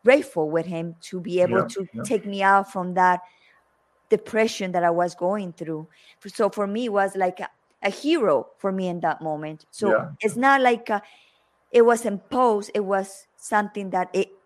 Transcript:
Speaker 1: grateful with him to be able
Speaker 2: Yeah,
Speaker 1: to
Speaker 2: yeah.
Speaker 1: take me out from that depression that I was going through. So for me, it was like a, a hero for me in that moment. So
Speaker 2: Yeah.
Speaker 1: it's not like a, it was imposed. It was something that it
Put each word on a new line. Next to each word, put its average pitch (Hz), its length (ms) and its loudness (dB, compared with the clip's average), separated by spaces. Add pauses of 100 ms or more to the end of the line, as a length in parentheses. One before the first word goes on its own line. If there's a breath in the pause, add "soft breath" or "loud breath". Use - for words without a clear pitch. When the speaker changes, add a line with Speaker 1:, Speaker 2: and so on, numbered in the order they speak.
Speaker 1:
grateful 214 480 4
with 165 140 0
him 170 380 -8
to 185 180 -10
be 175 220 0
able 185 200 2
Speaker 2:
Yeah, - 120 -4
Speaker 1:
to 190 180 -8
Speaker 2:
yeah. - 100 -10
Speaker 1:
take - 220 -2
me 196 180 -6
out 196 300 4
from 180 220 -6
that 180 260 4 (880 soft breath)
depression 214 640 0
that 175 120 0
I 170 60 4
was 175 240 0
going 185 380 -4
through. 160 360 -10 (380 soft breath)
So 196 240 -2
for 202 160 -4
me, 226 200 -4
it 214 60 -4
was 196 240 0
like 180 240 -2
a, 175 80 -10 (340)
a 202 80 0
hero 208 580 0 (100)
for 196 140 -2
me 190 160 -4
in 175 120 -6
that 160 220 -2
moment. 156 480 -8
So 202 200 -2
Speaker 2:
Yeah. 180 180 0 (120)
Speaker 1:
it's 220 160 -2
not 269 240 4
like 240 300 0
a, 202 120 -2 (680 soft breath)
it 240 120 6
was 233 220 4
imposed. 208 680 0
It 208 100 0
was 196 420 -4 (100)
something 208 540 -4
that 180 220 -2
it 185 160 0 (180)